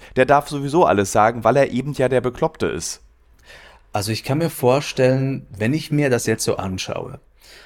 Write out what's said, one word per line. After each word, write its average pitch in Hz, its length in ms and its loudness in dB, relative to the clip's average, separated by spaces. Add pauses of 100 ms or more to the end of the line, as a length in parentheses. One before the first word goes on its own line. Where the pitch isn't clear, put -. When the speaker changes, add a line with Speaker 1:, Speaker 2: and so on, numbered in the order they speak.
(140)
Speaker 1:
der 127 120 4
darf 143 220 4
sowieso 143 360 0
alles 98 260 2
sagen, 113 320 2
weil 113 140 4
er 139 160 2
eben 131 220 -4
ja 127 140 0
der 127 120 2
Bekloppte 123 460 -4
ist. - 360 -6 (920)
Speaker 2:
Also 104 200 -4
ich 110 100 -6
kann - 160 -4
mir 165 100 0
vorstellen, 131 1000 0
wenn 113 240 -2
ich 165 160 -6
mir 147 180 0
das 117 180 0
jetzt 110 180 -2
so 107 120 -2
anschaue, - 600 -8 (480)